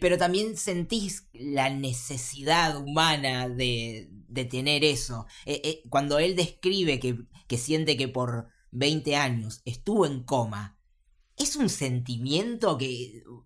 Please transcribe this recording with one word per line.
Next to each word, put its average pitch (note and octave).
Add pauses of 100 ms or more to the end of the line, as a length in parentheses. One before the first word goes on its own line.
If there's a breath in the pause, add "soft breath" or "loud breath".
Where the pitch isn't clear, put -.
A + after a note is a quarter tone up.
pero F3+
también F#3
sentís F#3
la C#3
necesidad C#3
humana C#3+
de, A#2 (180)
detener C3
eso. B2 (200 loud breath)
Eh, C#3+
eh, D#3
cuando C#3+
él F3+
describe F3
que, B2 (300 soft breath)
que A#2+
siente D#3
que C3
por A#2+ (220 soft breath)
veinte C#3+
años A#2+
estuvo G3
en C3+
coma, G#2+ (600)
es C#4+
un C4
sentimiento C#3
que B2 (220)